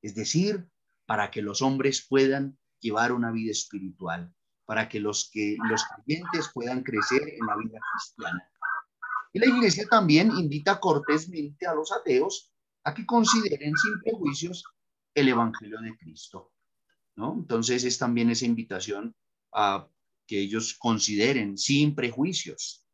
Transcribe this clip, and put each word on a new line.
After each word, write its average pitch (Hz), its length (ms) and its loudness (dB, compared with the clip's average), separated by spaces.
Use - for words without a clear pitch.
Es 104 140 -10
decir, 180 520 0
para 104 240 -2
que 110 100 -6
los 104 220 -4
hombres 135 460 0
puedan 135 500 2
llevar 113 320 0
una 120 180 0
vida 110 220 -4
espiritual, 90 840 -8
para 110 240 -2
que 113 100 -8
los, 104 340 -4
que 107 240 -2
los 110 140 0
creyentes 170 680 -6
puedan 127 300 -6
crecer 127 400 0
en 113 240 -8
la 107 100 -2
vida 110 220 -8
cristiana. - 580 -8
Y 190 60 -2
la 233 80 6
iglesia 220 420 4
también 196 440 8
invita 170 480 0
cortésmente 156 880 0
a 165 60 -2
los 156 180 -4
ateos 151 600 0
a 147 100 -2
que 226 140 -10
consideren 208 680 2
sin 208 260 0
prejuicios 165 640 -4
el 139 140 6
evangelio 113 540 0
de 113 140 -12
Cristo, - 560 -20
¿no? 127 240 -6
Entonces 123 460 0
es 123 120 0
también 117 340 2
esa 117 140 -2
invitación 113 680 -4
a 101 360 0
que 104 100 -2
ellos 107 400 -2
consideren 107 800 0
sin 147 380 2
prejuicios - 1000 -4